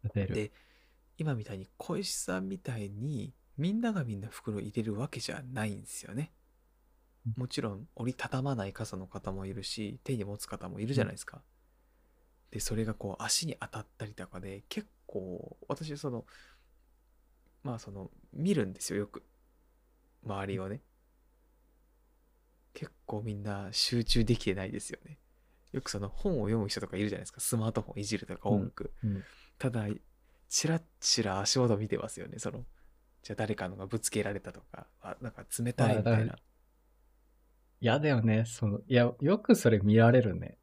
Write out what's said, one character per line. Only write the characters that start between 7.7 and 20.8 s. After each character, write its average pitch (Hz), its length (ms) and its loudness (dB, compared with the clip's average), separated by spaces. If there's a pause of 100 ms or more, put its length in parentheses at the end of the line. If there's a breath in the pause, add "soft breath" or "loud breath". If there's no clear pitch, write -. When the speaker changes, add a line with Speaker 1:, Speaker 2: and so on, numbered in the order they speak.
Speaker 2:
ん、 101 240 -10
折 120 160 -2
り - 60 -6
た - 100 -6
た 131 140 -2
ま 139 120 0
な 101 140 -2
い 98 60 -8
傘 107 240 -6
の 92 100 -8
方 98 240 -8
も 95 140 -6
い 95 80 -6
る 98 100 -6
し、 107 400 -6
手 131 140 -2
に 101 80 -2
持 101 120 -8
つ - 80 -10
方 104 220 -10
も 98 140 -8
い 110 40 -2
る 131 80 -2
じ 127 80 4
ゃ 110 40 4
な - 60 -6
い - 20 -10
で - 60 -14
す - 60 -12
か。 - 120 -16
Speaker 1:
う - 20 -18
ん。 - 40 -20 (1080)
Speaker 2:
で、 104 80 -6
そ - 160 -2
れ 110 80 0
が 110 100 -2
こ 101 240 -6
う、 - 60 -10
足 - 240 0
に 143 140 -4
当 - 80 -8
た 110 100 -10
っ - 80 -12 (100)
た 117 80 -8
り 107 80 -12
と 90 140 -12
か 92 140 -12
で、 98 260 -12
結 214 220 -8 (180)
構、 - 500 -8 (120)
私、 156 280 -6
そ 143 140 -6
の、 117 140 -8 (1400 soft breath)
ま 127 120 -4
あ、 113 40 -8
そ - 120 -16
の、 98 200 -12 (220)
見 180 200 2
る 127 120 4
ん 92 80 -8
で - 80 -12
す - 100 -6
よ、 95 80 0
よ 101 80 -2
く。 - 160 -14 (1000)
周 98 220 -4
り 98 120 -2
を 95 80 -6
ね。 101 80 -6
Speaker 1:
う - 20 -10
ん。 - 40 -12 (1900)